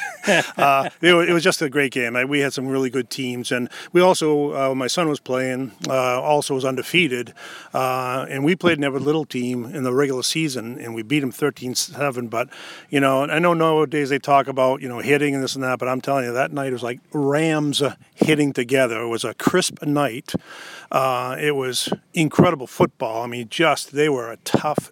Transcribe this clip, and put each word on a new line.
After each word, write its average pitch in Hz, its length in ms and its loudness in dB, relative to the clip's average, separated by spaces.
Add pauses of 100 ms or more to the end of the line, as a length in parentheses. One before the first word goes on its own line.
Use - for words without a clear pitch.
<laughs> 831 40 -8 (220)
Uh, 143 580 4 (140)
it 175 120 6
wa-, 170 80 8
it 175 100 2
was 165 120 2
just 175 180 2
a 151 80 -2
great 135 220 0
game. 123 240 -2
I, 123 80 0
we 143 180 0
had 135 120 0
some 131 140 -6
really 135 240 0
good 127 180 -4
teams, 123 420 -6
and 123 160 0 (260)
we 175 80 6
also, 151 520 4
uh, 135 220 0
my 131 100 -2
son 160 240 0
was 139 100 -2
playing, 127 520 -4 (160)
uh, 131 340 0
also 147 320 0
was 131 100 -2
undefeated, 127 720 0 (400)
uh, 131 560 -2
and 139 140 -4
we 175 120 4
played 170 220 2
an 143 60 -2
Everett 135 180 -2
Little 151 240 0
team 123 400 -4
in 135 180 -6
the 127 100 0
regular 135 280 2
season, 127 560 -4
and 117 160 -10
we 113 80 -6
beat 135 220 -2
'em 123 80 -4
thirteen 127 420 -4
seven, 127 540 -4
but, 117 220 -2 (420)
you 143 80 2
know, 135 240 4
I 156 160 0
know 175 160 4
nowadays 156 540 2
they 139 100 0
talk 139 280 2
about, 131 360 2
you 127 60 -8
know, 120 100 -8
hitting 139 340 2
and 135 100 -2
this 127 120 -4
and 135 80 -4
that, 127 160 -2
but - 80 -2
I'm 127 140 -2
telling 139 240 0
you, 120 80 -4
that 147 200 0
night 135 180 -4
was 120 120 -4
like 123 160 -6 (120)
Rams, 147 680 0
uh, 135 140 0 (180)
hitting 147 400 4
together. 120 480 2
It 120 60 -4
was 113 160 -2
a 110 100 -6
crisp - 500 0
night. 143 500 -2 (580)
Uh, 127 480 0
it 147 160 0
was 127 340 -4 (240)
incredible 160 540 2
football. 120 560 -2
I 123 40 -6
mean, 120 220 -8
just, 156 440 0
they 151 160 2
were 120 220 -2
a 110 60 -14
tough, - 540 -2